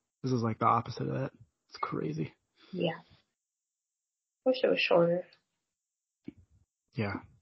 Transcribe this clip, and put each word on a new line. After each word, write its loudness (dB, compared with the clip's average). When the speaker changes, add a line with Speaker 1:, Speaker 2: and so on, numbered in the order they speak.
Speaker 1:
this 0
is, 2
like, 0
the 0
opposite 2
of -4
that. -4
It's -20
crazy. -6
Speaker 2:
Yeah. -2
Wish 2
it 2
was 2
shorter. 4
Speaker 1:
Yeah. -4